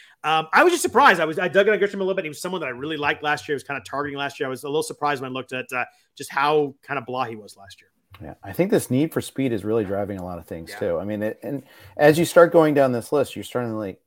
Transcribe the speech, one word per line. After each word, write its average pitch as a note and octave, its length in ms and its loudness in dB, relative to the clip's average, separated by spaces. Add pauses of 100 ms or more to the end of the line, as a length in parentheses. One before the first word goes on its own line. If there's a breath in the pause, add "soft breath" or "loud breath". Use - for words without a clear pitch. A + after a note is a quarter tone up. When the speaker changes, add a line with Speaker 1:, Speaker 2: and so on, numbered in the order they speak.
(220 loud breath)
Speaker 1:
um, D#3+ 300 0
I G#3+ 100 6
was E4+ 100 6
just E4+ 120 0
surprised. B3 340 6
I E3 60 0
was, D#3 160 -2
I F3+ 80 0
dug F#3+ 180 4
in G#3+ 60 4
on G3 80 2
Grisham G3+ 140 0
a G3+ 40 -8
little F#3+ 160 -2
bit. F#3 100 -4
He D#3 40 -8
was D3+ 120 -14
someone F3+ 200 -6
that D3 80 -8
I - 20 -8
really C#3 260 -8
liked D3 280 -2
last D3 240 -2
year. D3+ 60 0
He - 20 -2
was B2+ 80 -8
kinda C3+ 200 -8
targeting C#3+ 320 -6
last C#3 220 -6
year. C#3+ 80 -4
I C3 40 -4
was B2+ 120 -8
a D3 60 -8
little D3+ 160 0
surprised D3 360 -4
when C3 120 -8
I - 20 -8
looked C3 180 -10
at, B2+ 200 -6
uh, B2 120 -2 (300 soft breath)
just - 160 -14
how C#3+ 460 2 (100)
kinda C#3 160 -6
blah B2 220 -4
he A2+ 100 -10
was G#2 220 -18
last G2 240 -20
year. - 100 -20 (320)
Speaker 2:
Yeah, D2+ 200 -14
I F#2+ 100 -12
think F3+ 180 2
this G#3 200 2
need C#3 220 0
for - 80 -2
speed C3+ 320 -4
is G2+ 140 -4
really A2 180 0
driving G2 340 -4
a F2+ 60 -10
lot F2+ 140 -10
of E2 80 -16
things E2 240 -14
Speaker 1:
Yeah. - 80 -14
Speaker 2:
too. F2 200 -2
I F2 60 -6
mean, G#2 180 -4
it, G#2+ 200 -4
and C3+ 200 -8 (360 loud breath)
as D3 200 6
you E3+ 60 4
start E3+ 280 8
going D#3 200 6
down C#3 180 4
this A#2 220 -4
list, C#3+ 240 0
you're G#2 80 -10
starting B2 260 -6
to A2 60 -6
like, G2+ 300 -8